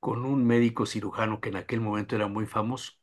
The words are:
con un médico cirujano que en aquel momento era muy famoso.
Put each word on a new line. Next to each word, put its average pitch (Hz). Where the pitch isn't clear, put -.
con 120
un 135
médico 117
cirujano 107
que 107
en 95
aquel 113
momento 104
era 104
muy 104
famoso. 113